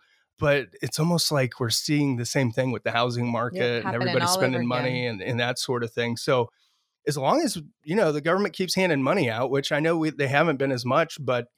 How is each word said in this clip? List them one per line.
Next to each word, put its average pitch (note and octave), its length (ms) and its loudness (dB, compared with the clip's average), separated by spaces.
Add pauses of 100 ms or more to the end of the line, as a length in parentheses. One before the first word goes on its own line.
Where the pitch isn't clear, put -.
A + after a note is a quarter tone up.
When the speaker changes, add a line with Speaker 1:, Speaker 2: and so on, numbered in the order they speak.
(380)
Speaker 1:
but C#3+ 280 2 (160)
it's C3 160 -6
almost E3 340 0
like C3 260 0
we're A#2 120 0
seeing C#3+ 460 0
the A#2+ 100 -4
same C3 260 0
thing C3 180 0
with A2 120 -6
the A2 80 -2
housing A#2+ 400 0
market A#2+ 320 -2
and A#2+ 220 0
Speaker 2:
happening A#2+ 240 -2
Speaker 1:
everybody - 180 0
Speaker 2:
all F3+ 60 2
over F#3+ 80 0
Speaker 1:
spending B2 200 2
Speaker 2:
again. A#2+ 80 -2
Speaker 1:
money B2+ 380 -2
and, G#2+ 160 -6
and A#2 180 -2
that B2 180 -2
sort A#2+ 240 -2
of A2+ 120 -6
thing. A#2 240 -2
So B2+ 320 0 (560)
as C#3+ 100 -2
long D#3 240 2
as, B3+ 180 -2 (260)
you D#3 120 -4
know, E3+ 160 4
the D3 80 -2
government F#3 340 0
keeps F3+ 200 -2
handing E3+ 280 2
money C#3 280 2
out, A#2 200 -2
which C#3 220 0
I D3 80 0
know E3 160 2
we, D#3 140 0
they C#3 180 -2
haven't D3 300 2
been C3+ 140 0
as B2 120 -4
much, D3+ 360 0
but, B2 260 0 (120)